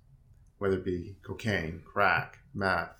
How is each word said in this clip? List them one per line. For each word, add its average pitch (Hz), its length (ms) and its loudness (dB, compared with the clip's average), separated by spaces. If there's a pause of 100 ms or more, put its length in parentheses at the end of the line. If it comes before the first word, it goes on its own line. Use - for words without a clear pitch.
(580)
whether 98 200 2
it 92 80 -6
be 90 380 -4
cocaine, 87 600 -4
crack, 90 540 2 (140)
meth, 92 460 0